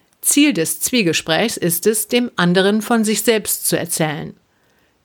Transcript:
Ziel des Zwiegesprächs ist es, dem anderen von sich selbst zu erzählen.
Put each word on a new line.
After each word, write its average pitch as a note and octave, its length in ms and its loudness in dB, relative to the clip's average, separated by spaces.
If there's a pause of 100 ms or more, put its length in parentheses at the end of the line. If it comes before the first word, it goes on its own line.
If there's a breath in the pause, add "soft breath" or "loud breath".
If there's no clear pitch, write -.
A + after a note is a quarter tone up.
(200 soft breath)
Ziel C#4+ 320 2
des E3 300 -2
Zwiegesprächs F3 720 0
ist F3 320 -2
es, A3 220 0
dem A#3+ 260 0
anderen F#3+ 460 2
von A3+ 240 0
sich G#3+ 160 0
selbst - 440 0
zu D#3+ 140 0
erzählen. D#3 560 -4 (680)